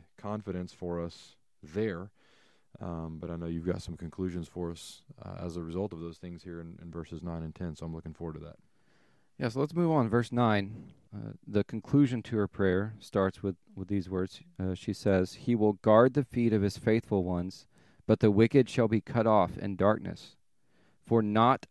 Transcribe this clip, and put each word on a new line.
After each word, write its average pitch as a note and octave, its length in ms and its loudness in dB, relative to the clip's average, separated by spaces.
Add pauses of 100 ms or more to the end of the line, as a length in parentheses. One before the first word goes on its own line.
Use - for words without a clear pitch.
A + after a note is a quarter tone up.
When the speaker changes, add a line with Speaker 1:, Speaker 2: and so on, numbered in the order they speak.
(180)
Speaker 1:
confidence G2 560 -8
for F2 260 -6
us - 360 -12 (260)
there. F#2+ 480 -6 (720)
Um, E2 380 -8
but E2+ 100 -10
I E2+ 80 -8
know E2+ 80 -8
you've E2+ 200 -6
got F2+ 160 -2
some E2+ 140 -12
conclusions F2 520 -6
for F2 240 -8
us, - 320 -16 (200)
uh, F#2 220 -12
as E2+ 120 -8
a E2+ 60 -8
result F2+ 300 -6
of D#2+ 80 -14
those E2 160 -12
things F2 260 -16
here E2+ 160 -12
in, E2 220 -16
in E2+ 100 -16
verses E2 320 -10
nine E2 200 -6
and D#2 120 -10
ten, E2 200 -8
so E2 100 -14
I'm E2 100 -8
looking E2 180 -12
forward E2+ 200 -10
to D#2 120 -14
that. D#2+ 100 -18 (800)
Speaker 2:
Yeah, B2+ 120 -4
so A#2+ 100 -6
let's D3+ 140 -2
move E3 180 2
on. B2+ 180 4
Verse A#2 220 2
nine, A2 640 0 (200)
uh, G#2 180 -10 (140)
the G#2 180 2
conclusion B2 600 2
to A2+ 140 -4
her G2+ 100 2
prayer G2 520 0
starts - 440 -2
with, F#2+ 120 -4 (200)
with F#2+ 120 -10
these F#2+ 220 -2
words. F#2 320 -4 (160)
Uh, F#2 180 -4
she - 180 -8
says, F#2 400 2
"He - 220 0
will G#2+ 180 4
guard A2+ 400 6
the C#3+ 100 0
feet A#2 300 0
of G#2 80 2
his G2+ 160 0
faithful A2 460 0
ones, F2+ 440 -4 (400)
but A2 120 4
the G#2+ 120 6
wicked A#2 380 6
shall A#2 180 2
be G#2+ 140 2
cut A2+ 260 0
off F#2+ 300 4
in G2+ 180 -6
darkness. F#2 600 0 (680)
For A#2 160 4
not A2 500 2